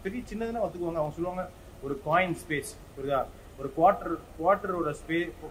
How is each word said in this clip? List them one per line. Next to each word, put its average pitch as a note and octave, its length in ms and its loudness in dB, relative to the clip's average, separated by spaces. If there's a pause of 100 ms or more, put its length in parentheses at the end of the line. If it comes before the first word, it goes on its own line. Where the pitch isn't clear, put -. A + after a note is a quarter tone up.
பெரிய G3+ 200 -6
சின்னதுன்னா A3+ 440 -4
ஒத்துக்குவாங்க. E3+ 360 -2
அவங்க D3+ 80 -2
சொல்லுவாங்க, F3+ 400 -4 (320)
"ஒரு C#3 240 -4
coin E3+ 300 4 (100)
space, D3 300 -4 (200)
புரியுதா, C3+ 300 0 (320)
ஒரு C#3 180 -6
quarter, E3+ 420 6 (220)
குவார்ட்டரோட F3+ 540 4 (120)
ஸ்பே-, E3 260 0 (180)